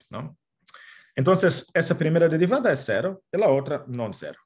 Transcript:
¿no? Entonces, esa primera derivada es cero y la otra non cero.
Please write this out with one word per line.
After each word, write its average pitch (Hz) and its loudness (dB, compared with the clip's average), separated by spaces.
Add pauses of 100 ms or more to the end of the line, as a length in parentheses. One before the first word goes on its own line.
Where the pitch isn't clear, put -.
(100)
¿no? 127 -14 (760)
Entonces, 175 2
esa 165 0
primera 165 2
derivada 190 2
es 131 -2
cero 170 -4
y 170 -4
la 208 2
otra 135 0
non 120 -6
cero. 71 -14